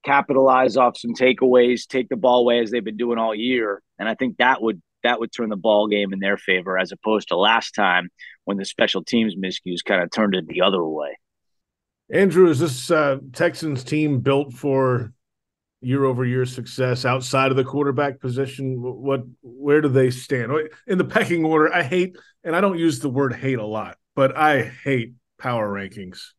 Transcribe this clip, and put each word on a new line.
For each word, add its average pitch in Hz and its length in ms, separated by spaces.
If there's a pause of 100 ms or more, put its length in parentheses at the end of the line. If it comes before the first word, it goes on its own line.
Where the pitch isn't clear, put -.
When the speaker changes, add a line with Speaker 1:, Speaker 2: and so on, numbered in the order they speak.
Speaker 1:
capitalize 131 720
off 123 180
some 120 200
takeaways, 123 720
take 123 220
the 135 60
ball 123 260
away 120 180
as 113 100
they've 113 160
been 107 120
doing 120 200
all 113 160
year. 110 480 (160)
And 101 100
I 110 60
think 123 240
that 120 240
would, 107 180 (220)
that 120 180
would 113 120
turn 113 180
the 107 60
ball 104 320
game 101 260
in 95 60
their 98 180
favor, 92 400
as 92 140
opposed 107 380
to 87 60
last 110 360
time 90 380 (340)
when 101 140
the 98 80
special - 380
teams 110 320
miscues 92 480
kinda 90 260
turned 101 260
it 85 120
the 80 140
other 87 220
way. 76 340 (960)
Speaker 2:
Andrew, 180 340
is 143 120
this, 151 320
uh, 143 260 (160)
Texans 156 500
team 151 360
built 139 340
for 127 580 (680)
year-over-year 127 640
success 127 580
outside 135 460
of 131 80
the 135 60
quarterback 139 560
position? 131 560
Wh-, 120 260
what, 135 220 (180)
where 143 400
do 147 80
they 131 220
stand? 123 400
Wh-, 156 200 (140)
in 190 140
the 170 40
pecking 170 400
order, 156 300
I 175 80
hate, 180 340 (280)
and 165 120
I 180 60
don't 196 160
use 160 220
the 147 100
word 127 240
hate 131 240
a 107 80
lot, 107 320 (180)
but 135 220
I 147 240
hate 123 520 (260)
power 117 280
rankings. 98 520 (200)